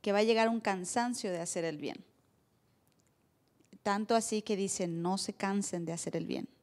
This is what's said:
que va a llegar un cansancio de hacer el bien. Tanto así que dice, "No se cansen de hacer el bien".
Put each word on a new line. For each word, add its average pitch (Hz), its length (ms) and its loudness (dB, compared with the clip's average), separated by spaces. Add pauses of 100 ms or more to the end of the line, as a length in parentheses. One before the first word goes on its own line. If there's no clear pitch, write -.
que 202 120 0
va 202 60 4
a 214 40 6
llegar 226 260 6
un 233 120 0
cansancio 220 680 -2
de 175 100 -2
hacer 175 240 -4
el 156 120 -2
bien. 147 280 -8 (1800)
Tanto 208 320 2
así 220 280 2
que 214 140 0
dice, 190 300 0
"No 170 320 0
se 202 160 -4
cansen 196 500 -2
de 165 80 -4
hacer 170 240 -4
el 165 100 -2
bien". - 220 -4 (140)